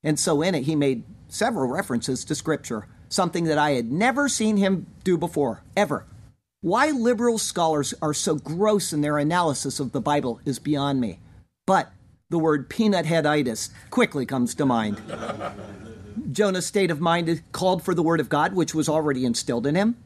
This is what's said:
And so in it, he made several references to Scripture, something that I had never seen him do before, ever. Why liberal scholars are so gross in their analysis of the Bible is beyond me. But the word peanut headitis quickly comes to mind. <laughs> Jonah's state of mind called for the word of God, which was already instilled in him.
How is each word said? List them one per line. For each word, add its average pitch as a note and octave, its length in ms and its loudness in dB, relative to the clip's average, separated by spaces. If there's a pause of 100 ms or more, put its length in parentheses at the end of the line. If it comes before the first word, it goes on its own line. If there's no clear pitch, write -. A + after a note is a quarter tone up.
And D#3 160 0
so D3 240 2
in F#3 120 0
it, C3 100 -2
he D#3 120 0
made C3+ 280 0 (240)
several G3 420 -2
references C3 560 -4
to D#3 80 -4
Scripture, C#3 520 -4 (220)
something F3 360 0
that D#3 120 2
I D3+ 140 2
had A#2+ 200 0
never B3 380 2
seen G#3+ 300 2
him G3 280 2 (160)
do F3+ 140 2
before, C#3+ 460 -2 (140)
ever. D3+ 280 0 (560)
Why A#3+ 300 2
liberal A#3+ 480 2
scholars D#3+ 640 0
are D3+ 100 0
so D#3+ 220 0
gross F3+ 580 0
in D3+ 80 0
their D3 160 2
analysis D3+ 640 0
of B2+ 120 -4
the C3+ 80 -2
Bible B2+ 440 0
is C3+ 140 -4
beyond C#3 420 0
me. G#2 200 -4 (460)
But F#3+ 240 2 (380)
the E3+ 100 0
word D#3 300 2
peanut G3+ 380 2
headitis D3+ 640 0 (180)
quickly D3+ 380 0
comes B2 300 -2
to D3 100 0
mind. A2 340 0 (640)
<laughs> - 680 -12
Jonah's F#3 340 0
state F#3+ 240 0
of D3 100 -2
mind E3 420 2 (100)
called F#3 300 0
for F3+ 120 0
the E3+ 80 2
word D#3+ 180 4
of B2 80 -2
God, D#3 240 2
which F3 220 0
was D#3 160 0
already D3 340 0
instilled A#2+ 420 -2
in D3 80 2
him. G#3+ 320 2